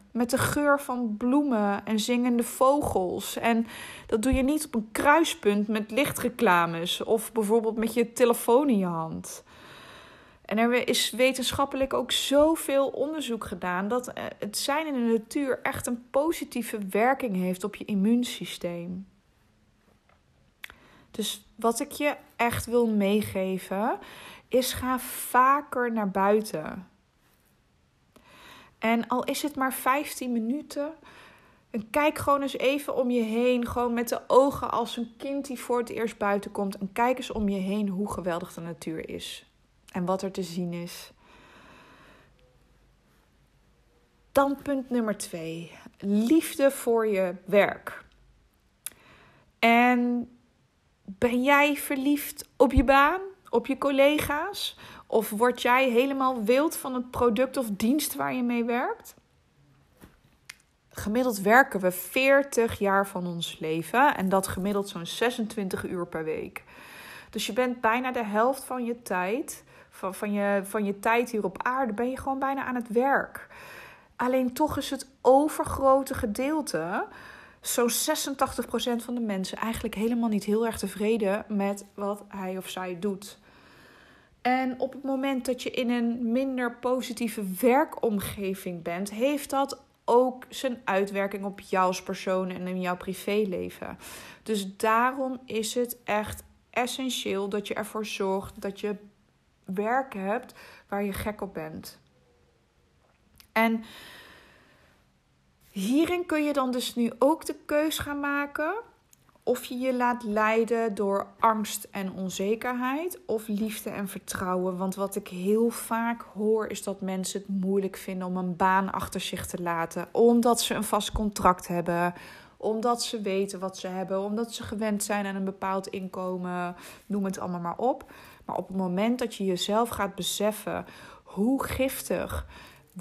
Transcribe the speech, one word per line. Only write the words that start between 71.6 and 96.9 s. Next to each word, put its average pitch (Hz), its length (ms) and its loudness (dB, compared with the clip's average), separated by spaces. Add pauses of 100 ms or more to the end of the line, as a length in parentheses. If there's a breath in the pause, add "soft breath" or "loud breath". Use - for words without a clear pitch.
aarde, 254 300 0
ben 240 160 -2
je 262 80 -6
gewoon 269 220 -4
bijna 269 260 -2
aan 247 100 -4
het 240 120 -4
werk. 240 600 0 (680 loud breath)
Alleen 254 380 2
toch 302 240 2
is 277 120 -4
het 262 180 -8 (140)
overgrote 269 920 6
gedeelte, 254 920 -2 (560 loud breath)
zo'n 240 280 2
zesentachtig 269 760 -2
procent 233 380 -2
van 247 120 -6
de 240 60 -2
mensen, 190 360 -4
eigenlijk 226 380 -4
helemaal 233 340 0
niet 202 140 0
heel 220 220 2
erg 220 140 -4
tevreden 208 680 0
met 202 460 -2
wat 202 340 -6
hij 190 300 -8
of 185 120 -10
zij 185 300 -8
doet. 190 400 -6 (1040 loud breath)
En 254 380 0
op 262 140 -4
het 254 100 -16
moment 269 420 -2
dat 254 180 -4
je - 80 -6
in 247 180 -2
een 233 420 0
minder 254 440 -2
positieve 247 680 -4 (160)
werkomgeving 202 1200 0
bent, 180 280 -4
heeft 277 380 0
dat 277 320 0 (240)
ook 247 440 4
zijn 240 340 -4
uitwerking 196 600 0
op 196 140 -8
jou 185 260 2
als 185 180 0
persoon 190 460 -2
en 185 180 -8
in 185 140 -4
jouw 180 160 -2
privéleven. 185 1000 -4 (460 loud breath)
Dus 196 340 -4
daarom 254 680 2
is 220 280 -4
het 240 300 -2
echt 208 400 -4 (260)
essentieel 240 800 -4